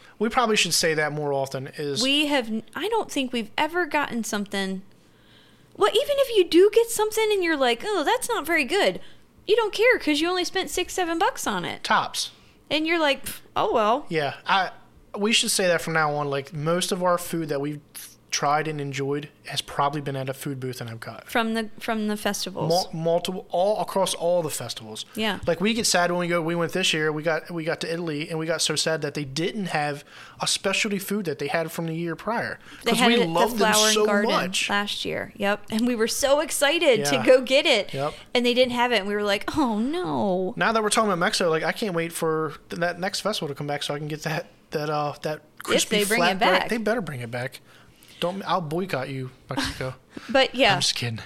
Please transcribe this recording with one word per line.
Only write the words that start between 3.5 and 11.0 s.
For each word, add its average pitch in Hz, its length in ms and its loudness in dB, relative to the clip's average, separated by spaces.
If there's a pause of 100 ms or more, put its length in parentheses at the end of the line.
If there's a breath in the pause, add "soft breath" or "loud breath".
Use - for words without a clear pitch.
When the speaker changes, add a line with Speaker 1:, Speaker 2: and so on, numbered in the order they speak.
Speaker 2:
ever 330 280 0
gotten 285 380 -2
something. 196 580 -4 (920 soft breath)
Well, 381 160 4
even 571 280 2
if 480 180 2
you 359 80 6
do 359 280 8
get 466 160 4
something 427 440 0
and 392 100 2
you're 330 140 2
like, 240 260 2
"Oh, 392 220 0
that's 427 240 0
not 381 160 -2
very 330 180 2
good," 247 380 0 (440 loud breath)
you 403 120 4
don't 440 160 0
care 453 260 4
'cause 302 220 0
you 339 80 0
only 359 160 0
spent 330 240 -4
six, - 240 -4
seven 339 260 -2